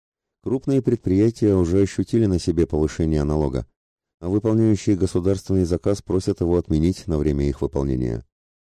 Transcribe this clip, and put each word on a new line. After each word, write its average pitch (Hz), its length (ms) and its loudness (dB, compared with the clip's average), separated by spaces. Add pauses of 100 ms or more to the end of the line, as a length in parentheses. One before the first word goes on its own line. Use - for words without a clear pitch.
(420)
Крупные 135 380 -2
предприятия 113 720 2
уже 92 280 2
ощутили 104 420 0
на 92 140 2
себе 82 280 0
повышение 78 580 0
налога, 71 420 -2 (540)
а 85 100 -8
выполняющие 107 640 2
государственный 95 680 0
заказ 90 360 -2
просят 95 400 -2
его 87 160 2
отменить 82 500 0
на 78 120 -2
время 71 300 0
их 69 120 -6
выполнения. 64 640 -4 (540)